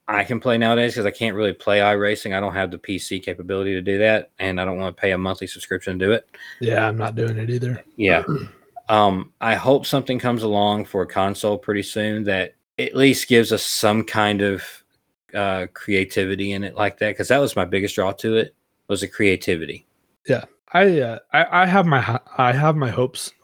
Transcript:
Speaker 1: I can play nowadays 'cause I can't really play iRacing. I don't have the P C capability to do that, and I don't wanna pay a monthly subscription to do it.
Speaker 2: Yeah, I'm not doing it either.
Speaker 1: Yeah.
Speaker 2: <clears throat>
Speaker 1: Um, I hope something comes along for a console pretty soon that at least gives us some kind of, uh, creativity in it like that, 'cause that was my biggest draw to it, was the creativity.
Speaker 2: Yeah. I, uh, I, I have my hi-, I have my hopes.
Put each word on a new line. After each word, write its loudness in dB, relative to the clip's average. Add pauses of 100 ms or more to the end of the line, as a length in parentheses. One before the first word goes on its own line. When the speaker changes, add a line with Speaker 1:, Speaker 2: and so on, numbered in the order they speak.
Speaker 1:
I 0
can -4
play 0
nowadays 2
'cause -2
I -2
can't -4
really 0
play 0
iRacing. 0
I -2
don't -4
have -4
the -12
P -6
C -8
capability -4
to -4
do -2
that, 2 (100)
and -4
I -2
don't -4
wanna -6
pay 0
a 0
monthly -4
subscription -8
to -2
do 4
it. -2 (320)
Speaker 2:
Yeah, 0
I'm -4
not -6
doing -2
it -4
either. -4 (140)
Speaker 1:
Yeah. 2
Speaker 2:
<clears throat> -2 (560)
Speaker 1:
Um, 2
I 0
hope 2
something -2
comes -2
along 0
for -4
a -2
console -2
pretty -4
soon -4
that -2 (240)
at -4
least 4
gives 6
us 0
some 0
kind 0
of, -2 (720)
uh, -4
creativity -2
in -6
it -10
like -2
that, -2
'cause -6
that 6
was 0
my 0
biggest -2
draw 0
to -2
it, -2 (340)
was -2
the -6
creativity. -2 (420)
Speaker 2:
Yeah. 0 (300)
I, 6
uh, -4 (140)
I, 4
I 6
have 4
my 4
hi-, -2 (160)
I 4
have 4
my 0
hopes. -4 (120)